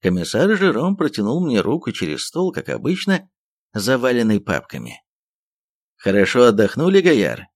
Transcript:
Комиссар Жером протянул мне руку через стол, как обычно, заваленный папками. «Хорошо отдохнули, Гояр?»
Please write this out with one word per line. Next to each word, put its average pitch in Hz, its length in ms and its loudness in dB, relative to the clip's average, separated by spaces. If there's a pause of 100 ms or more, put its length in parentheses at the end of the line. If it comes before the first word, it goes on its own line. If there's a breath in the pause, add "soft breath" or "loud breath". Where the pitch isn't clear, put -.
Комиссар 98 560 0
Жером 180 400 0
протянул 147 460 -2
мне 120 180 0
руку 135 300 -2
через 76 340 -6
стол, 180 260 -4
как - 160 -10
обычно, 185 640 -4 (420)
заваленный 117 680 0
папками. - 640 -8 (920)
«Хорошо 101 480 2
отдохнули, 120 560 4
Гояр?» 107 540 2